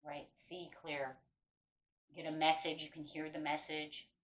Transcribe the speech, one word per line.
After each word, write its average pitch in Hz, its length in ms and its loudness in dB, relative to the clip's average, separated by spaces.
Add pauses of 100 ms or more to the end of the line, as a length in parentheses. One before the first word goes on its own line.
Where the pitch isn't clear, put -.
right? 147 260 -6
See 175 380 -10 (120)
clear, 139 360 -2 (960)
get 165 100 -6
a 160 60 0
message, 156 520 6
you 151 60 -6
can 156 140 -8
hear 156 260 -4
the 160 100 -6
message 151 680 0 (160)